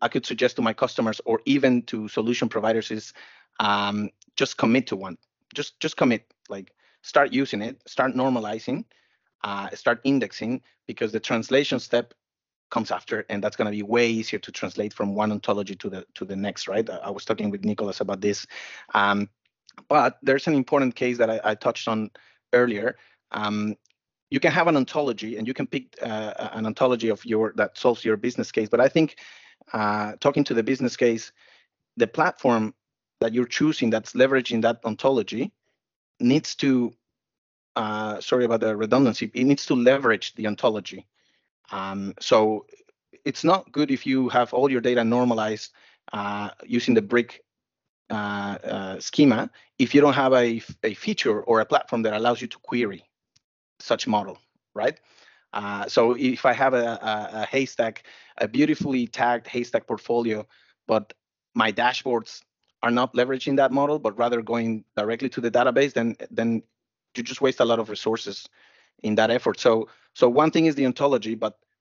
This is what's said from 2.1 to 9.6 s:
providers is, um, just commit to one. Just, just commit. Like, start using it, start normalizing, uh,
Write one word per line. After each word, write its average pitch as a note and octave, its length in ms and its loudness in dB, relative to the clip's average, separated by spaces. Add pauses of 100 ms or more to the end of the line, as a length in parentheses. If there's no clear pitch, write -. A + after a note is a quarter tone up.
providers A2 420 -2
is, G#2+ 220 -10 (460)
um, G2+ 500 -2 (260)
just - 220 -2
commit - 300 4
to - 80 -4
one. F#2+ 220 -10 (380)
Just, - 240 -10
just - 180 -6
commit. A#2+ 340 2 (180)
Like, G2 240 -12 (280)
start C#3+ 300 2
using B2+ 300 -2
it, A#2+ 260 -8
start C3 260 0
normalizing, B2+ 720 -2 (600)
uh, G2+ 260 -8